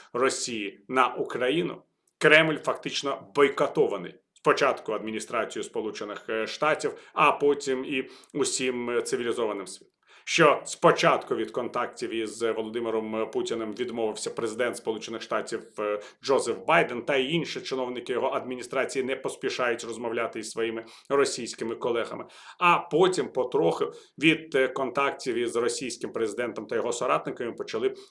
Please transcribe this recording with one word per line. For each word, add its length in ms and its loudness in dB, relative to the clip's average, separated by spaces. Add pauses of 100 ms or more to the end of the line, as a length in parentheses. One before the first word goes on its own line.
(120)
Росії 720 -2
на 200 2
Україну 760 -2 (360)
Кремль 400 6
фактично 800 -6
бойкотований. 800 2 (180)
Спочатку 600 2
адміністрацією 720 -4
Сполучених, 640 -8
е, 180 -2
Штатів, 460 0 (200)
а 180 6
потім 540 0
і 240 -4 (240)
усім, 560 0
е, 120 2
цивілізованим 680 -2
світом. 260 -18 (320)
Що 400 6
спочатку 720 4
від 160 -2
контактів 580 -4
із 320 -4
Володимиром 920 -2
Путіним 400 -2
відмовився 560 -4
президент 480 -2
Сполучених 440 -6
Штатів, 400 -4 (180)
е, 200 0 (240)
Джозеф 340 2 (100)
Байден 340 2
та 140 0
й 180 2
інші 280 -2
чиновники 520 -4
його 140 0
адміністрації 800 -4
не 100 -2
поспішають 680 -2
розмовляти 560 -4
із 120 -8
своїми 340 -4 (240)
російськими 680 0
колегами. 500 -2 (340)
А 200 6
потім 480 2
потрохи 580 2 (320)
від, 380 2
е, 120 6
контактів 680 -2
із 200 -2
російським 560 -2
президентом 540 -4
та 100 -6
його 180 0
соратниками 580 -2
почали 440 -4 (160)